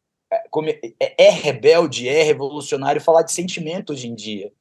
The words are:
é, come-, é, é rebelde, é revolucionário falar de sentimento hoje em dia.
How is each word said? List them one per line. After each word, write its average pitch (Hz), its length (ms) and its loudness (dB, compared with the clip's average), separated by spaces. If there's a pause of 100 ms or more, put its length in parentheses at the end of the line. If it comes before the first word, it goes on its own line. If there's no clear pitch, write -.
(320)
é, - 180 -4
come-, 156 280 -4 (220)
é, 175 260 4
é 202 40 10
rebelde, 147 800 2
é 156 140 2
revolucionário 143 800 -2
falar 165 220 4
de 160 100 -6
sentimento 175 600 -8
hoje 123 160 -10
em 117 60 -10
dia. 104 460 -10